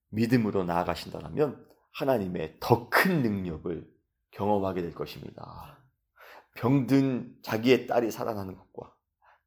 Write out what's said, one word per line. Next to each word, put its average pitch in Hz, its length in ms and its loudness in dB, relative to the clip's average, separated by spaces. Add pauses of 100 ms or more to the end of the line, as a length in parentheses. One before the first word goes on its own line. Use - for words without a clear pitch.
믿음으로 107 540 2
나아가신다면 85 1040 -2 (240)
하나님의 95 720 -2
더 - 280 4
큰 180 320 4
능력을 87 680 -4 (400)
경험하게 98 520 -2
될 82 100 -6
것입니다. - 880 -14 (720)
병든 131 880 2
자기의 113 440 4
딸이 117 240 0
살아나는 101 440 -6
것과 - 400 -18 (520)